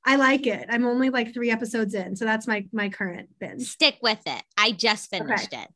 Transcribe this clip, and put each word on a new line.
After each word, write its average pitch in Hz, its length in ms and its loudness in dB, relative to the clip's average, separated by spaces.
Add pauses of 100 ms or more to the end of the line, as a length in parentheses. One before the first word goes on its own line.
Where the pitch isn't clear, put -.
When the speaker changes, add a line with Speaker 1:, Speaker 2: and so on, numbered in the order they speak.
Speaker 1:
I 269 100 6
like 269 300 6
it. 196 220 -2
I'm 240 160 2
only, 247 240 4
like, 240 240 -2
three 240 160 0
episodes 226 460 -2
in. 185 220 -4
So 226 80 -4
that's 220 200 0
my, 208 280 -2
my 202 160 -2
current 185 400 -6 (100)
binge. 190 240 -8
Speaker 2:
Stick 285 400 0
with 220 220 0
it. 131 180 -6 (140)
I 214 160 4
just 214 400 -2
Speaker 1:
Okay. 185 100 -4
Speaker 2:
finished 208 300 -4
it. 113 220 -12